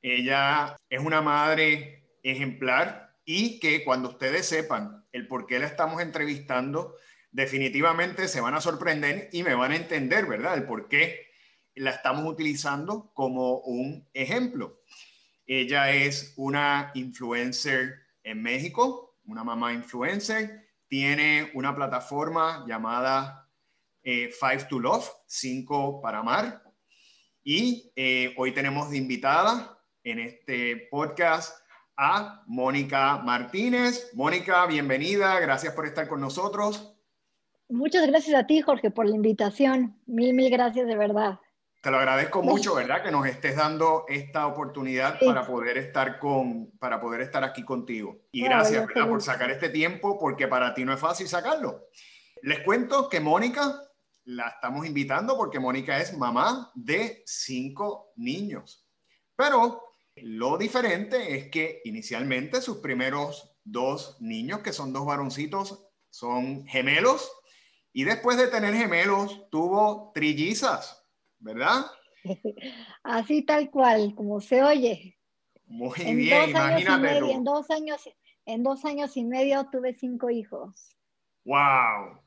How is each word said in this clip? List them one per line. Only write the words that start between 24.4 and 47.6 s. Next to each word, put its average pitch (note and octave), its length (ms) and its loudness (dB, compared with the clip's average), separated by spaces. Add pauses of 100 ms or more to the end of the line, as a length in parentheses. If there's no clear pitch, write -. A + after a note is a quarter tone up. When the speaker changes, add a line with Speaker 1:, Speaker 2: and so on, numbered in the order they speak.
Speaker 1:
to C3+ 120 -4
Love, C3+ 280 0 (200)
Cinco C#3 720 -4
para A2 160 -6
Amar. D#3 460 -2 (800)
Y, A#3 520 0
eh, B2+ 400 0
hoy C3 160 0
tenemos C#3+ 380 -2
de C#3+ 80 -4
invitada D3 800 0 (260)
en A2+ 140 -6
este A#2+ 720 -6
podcast D#3+ 680 0 (400)
a G3 520 0
Mónica C#3 720 0
Martínez. A#3+ 960 -2
Mónica, F3 500 2
bienvenida, E3+ 760 2
gracias D3+ 360 0
por D#3 100 -4
estar D3 220 -4
con D3+ 120 -6
nosotros. G3+ 760 -4 (720)
Speaker 2:
Muchas D#4 380 4
gracias D4+ 280 4
a B3+ 120 4
ti, D#4 140 6
Jorge, C4+ 280 2
por A3+ 180 0
la G#3+ 80 2
invitación. A3 920 2
Mil, B3 260 2
mil C4 160 6
gracias, A#3+ 380 2
de A3+ 100 0
verdad. G#3 420 2 (440)
Speaker 1:
Te C3+ 80 0
lo C3+ 80 4
agradezco C3+ 420 4
Speaker 2:
Sí. C#3 60 2
Speaker 1:
mucho, F#3+ 260 4
¿verdad? B2+ 300 0
Que F#3+ 80 -2
nos C#3 160 2
estés C3 300 -2
dando D#3+ 500 2
esta C#3+ 400 -4
oportunidad C3+ 720 -2
Speaker 2:
Sí. C4 80 0
Speaker 1:
para C3 180 2
poder A#2+ 320 -2
estar C3 400 -2
con, B2+ 600 -2
para B2 200 -2
poder A#2 220 -6
estar C3+ 220 -2
aquí C3 200 -6